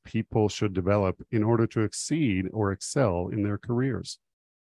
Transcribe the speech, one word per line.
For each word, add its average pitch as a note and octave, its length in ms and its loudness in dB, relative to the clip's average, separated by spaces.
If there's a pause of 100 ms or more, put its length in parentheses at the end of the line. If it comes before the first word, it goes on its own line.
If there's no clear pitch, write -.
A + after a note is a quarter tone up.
people A2 460 0
should G2 240 -2
develop F#2+ 580 0
in A2+ 100 2
order A2+ 240 4
to A2+ 140 -2
exceed G#2+ 720 0
or G2+ 220 0
excel G2 560 0
in G#2+ 140 -2
their G#2 140 -2
careers? A#2+ 640 -4 (420)